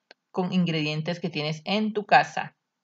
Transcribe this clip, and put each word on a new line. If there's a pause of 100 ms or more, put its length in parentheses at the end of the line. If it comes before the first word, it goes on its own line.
(300)
con
ingredientes
que
tienes
en
tu
casa. (280)